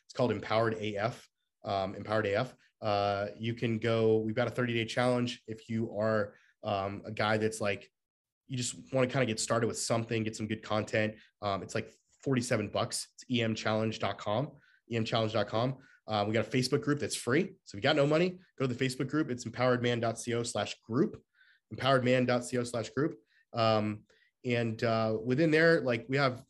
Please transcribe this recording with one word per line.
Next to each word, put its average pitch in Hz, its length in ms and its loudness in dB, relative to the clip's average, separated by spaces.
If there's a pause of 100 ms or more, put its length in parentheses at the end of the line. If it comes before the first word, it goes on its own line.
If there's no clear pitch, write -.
It's - 80 -20
called 123 180 2
Empowered 110 480 2
A 107 180 -4
F, 113 300 -4 (380)
um, 95 300 -2
Empowered 107 300 -2
A 101 140 2
F. 131 160 -4 (260)
Uh, 101 460 0 (100)
you 117 160 -4
can 117 260 -2
go, 113 380 4
we've 110 180 -2
got 120 120 2
a 110 40 -4
thirty-day 117 340 0
challenge. 123 600 0
If 110 220 -12
you 113 280 -2
are, 107 360 0 (320)
um, 98 400 -2
a 110 60 -10
guy 110 260 0
that's 110 240 -2
like, 101 280 -4 (600)
you 131 80 -6
just 123 180 -6 (160)
wanna 131 160 2
kinda 131 180 2
get 110 140 -2
started 117 280 0
with - 120 -4
something, 117 440 0
get 110 120 -4
some 107 120 -6
good 110 140 -6
content. 110 540 0 (260)
Um, 98 220 -2
it's, - 120 -12
like, 107 180 -6 (300)
forty-seven 117 460 0
bucks. 110 460 -4
It's - 160 -20
E 117 100 2
M 113 140 0
challenge 110 440 -2
dot 101 180 -2
com, 117 340 -4 (400)
E 117 60 -2
M 110 80 0
challenge 113 280 0
dot 107 140 0
com. 127 300 0 (280)
Uh, 104 220 0
we 110 60 -2
got 110 120 2
a - 40 -14
Facebook 131 320 2
group 143 180 0
that's - 160 -4
free. 143 280 0 (200)
So - 120 -18
if - 0 -
you 104 60 -8
got 147 140 4
no 143 100 4
money, 170 320 2 (220)
go 135 80 0
to 123 60 -2
the 131 120 0
Facebook 127 220 -4
group. 147 240 -2
It's 120 140 -6
empowered 123 360 2
man 120 200 0
dot 113 260 -2
co 117 160 0
slash 104 320 -4 (100)
group, 123 300 0 (560)
empowered 123 320 2
man 127 220 4
dot 123 260 0
co 123 140 -2
slash 117 240 -6
group. 147 260 -2 (380)
Um, 107 460 2 (440)
and, 117 400 0
uh, 113 400 2
within 139 260 2
there, 160 300 6
like, 127 300 -2
we 135 80 0
have, 131 320 0